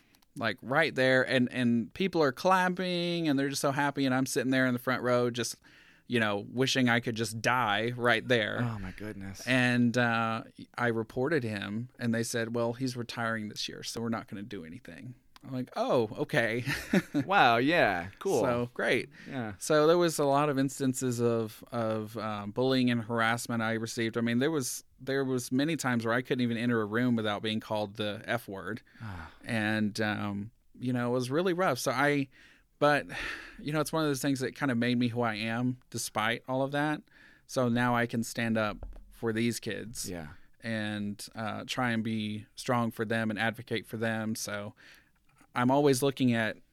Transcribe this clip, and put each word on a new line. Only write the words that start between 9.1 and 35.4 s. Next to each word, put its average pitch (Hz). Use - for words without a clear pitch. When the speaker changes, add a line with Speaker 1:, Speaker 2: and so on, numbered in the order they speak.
Speaker 1:
And, 123
uh, 113
I 123
reported 127
him, 107
and 117
they 117
said, 113
"Well, 117
he's 127
retiring 113
this -
year, -
so -
we're 117
not 110
gonna 101
do 101
anything." 107
I'm 131
like, 127
"Oh, 180
okay." 123
<laughs> -
Speaker 2:
Wow, 151
yeah, 120
cool. 170
Speaker 1:
So, 120
great. 196
Speaker 2:
Yeah. 117
Speaker 1:
So 151
there 170
was 170
a 151
lot 139
of 135
instances 131
of, 117
of, 110
um, 104
bullying 127
and 120
harassment 117
I 113
received. 113
I -
mean, 117
there 147
was, 139
there 135
was 131
many 143
times 120
where 113
I 123
couldn't 127
even 117
enter 120
a 104
room 120
without 107
being 110
called 107
the 104
F 113
word. 98
Speaker 2:
Ah. 90
Speaker 1:
And, 107
um, 104
you 123
know, 120
it -
was 127
really 175
rough. 170
So 131
I, 143
but, 143
you 147
know, 156
it's 139
one 160
of 151
those 135
things 139
that 127
kind 135
of 117
made 120
me 123
who 120
I 113
am 120